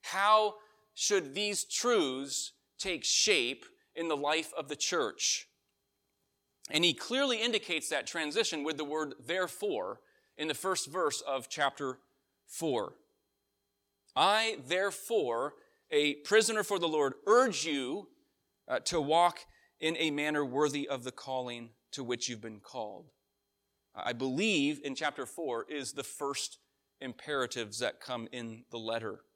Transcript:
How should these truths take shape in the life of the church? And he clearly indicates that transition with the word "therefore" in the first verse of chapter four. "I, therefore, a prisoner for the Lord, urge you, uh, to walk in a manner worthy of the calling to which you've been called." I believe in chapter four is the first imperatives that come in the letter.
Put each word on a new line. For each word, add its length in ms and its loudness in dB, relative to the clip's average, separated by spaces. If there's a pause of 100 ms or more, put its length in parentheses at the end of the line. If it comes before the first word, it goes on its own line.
How 520 6 (400)
should 400 2
these 300 -2
truths 880 0 (260)
take 260 -4
shape 600 4 (320)
in 100 -2
the 100 2
life 400 0
of 120 -6
the 80 -4
church? 720 0 (1200)
And 140 2
he 100 4
clearly 480 0
indicates 460 -2
that 180 -2
transition 560 -2
with 140 -2
the 80 -4
word 340 -4
"therefore" 840 -2 (360)
in 100 -4
the 80 -2
first 320 -2
verse 340 0
of 280 -4
chapter 500 -2 (480)
four. 480 -2 (1200)
"I, 500 2
therefore, 880 0 (360)
a 240 4
prisoner 500 2
for 140 -2
the 100 0
Lord, 260 2 (120)
urge 380 6
you, 440 -2 (580)
uh, 140 -2
to 200 0
walk 460 4 (320)
in 200 0
a 120 2
manner 340 0
worthy 440 0
of 160 -4
the 80 -6
calling 580 -8 (220)
to 100 -8
which 260 -2
you've 120 -6
been 200 -12
called." 500 -10 (840)
I 180 -4
believe 680 0
in 120 -6
chapter 320 -4
four 440 -4
is 220 -6
the 100 -8
first 560 -6 (420)
imperatives 800 -4
that 220 -2
come 320 -6
in 380 -10
the 80 -8
letter. 460 -4 (120)